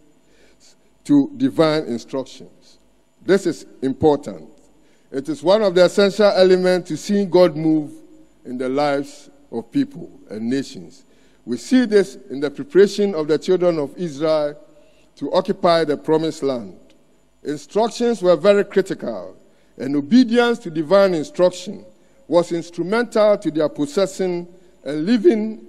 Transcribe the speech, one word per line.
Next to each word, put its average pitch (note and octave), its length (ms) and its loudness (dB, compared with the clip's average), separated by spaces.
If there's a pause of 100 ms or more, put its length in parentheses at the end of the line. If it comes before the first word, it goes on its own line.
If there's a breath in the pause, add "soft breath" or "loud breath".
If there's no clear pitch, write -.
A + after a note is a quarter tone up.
(1040 soft breath)
to C#3+ 320 2
divine D3 480 0
instructions. - 920 -12 (480)
This F#3+ 180 2
is E3 220 -6 (160)
important. C3 680 -2 (640 soft breath)
It C#3 160 -8
is D3 140 -8
one F#3+ 180 4
of G3 140 0
the F3+ 100 6
essential G3+ 500 4
elements F3+ 540 2
to D#3 80 -6
seeing G3+ 320 -2
God E3+ 280 4
move D#3 360 -2 (540)
in B2 100 -10
the B2+ 140 -6
lives C#3+ 580 -4 (240)
of A#2 200 -10
people F2+ 360 -4 (220)
and A2 180 -8
nations. F#2+ 560 -8 (400 soft breath)
We - 120 -6
see B3+ 280 0
this G#3 320 0 (140)
in C3 80 -10
the C#3+ 140 -4
preparation G3 640 0
of D#3 100 -4
the D3+ 100 2
children F3 440 0
of C#3 180 -8
Israel D3+ 580 -2 (600 soft breath)
to - 160 -8
occupy F3 500 2
the D3 140 0
promised D#3 480 -2
land. A#2+ 340 -6 (640)
Instructions A3 800 -4
were F3 140 4
very G3+ 280 4
critical, B2+ 720 -6 (400 soft breath)
and C3+ 200 -6
obedience A#3 640 2
to E3+ 100 -12
divine F3 440 2
instruction F3+ 720 -2 (440 soft breath)
was E3+ 240 0
instrumental G#3 840 0
to E3 120 -6
their D3 180 -2
possessing F3 800 -4 (380 soft breath)
and D3+ 200 -6
living G#3+ 640 0